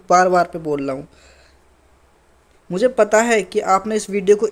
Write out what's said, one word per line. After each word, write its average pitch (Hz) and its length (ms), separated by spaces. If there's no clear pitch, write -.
बार 185 200
बार 175 240
पे 170 60
बोल 147 280
रहा 135 80
हूँ, 147 120
मुझे 190 200
पता 214 320
है 233 220
कि 202 160
आपने 190 360
इस 208 140
video 196 280
को 214 140